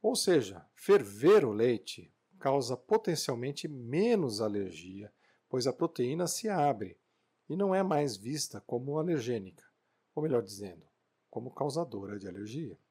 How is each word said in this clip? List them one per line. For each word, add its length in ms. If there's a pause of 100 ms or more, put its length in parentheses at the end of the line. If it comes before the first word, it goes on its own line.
Ou 140
seja, 480 (100)
ferver 680
o 80
leite 600 (240)
causa 380
potencialmente 920
menos 720
alergia, 680 (380)
pois 180
a 60
proteína 560
se 220
abre 500 (480)
e 80
não 180
é 80
mais 360
vista 500
como 320
alergênica, 640 (500)
ou 80
melhor 220
dizendo, 420 (440)
como 240
causadora 680
de 80
alergia. 500 (120)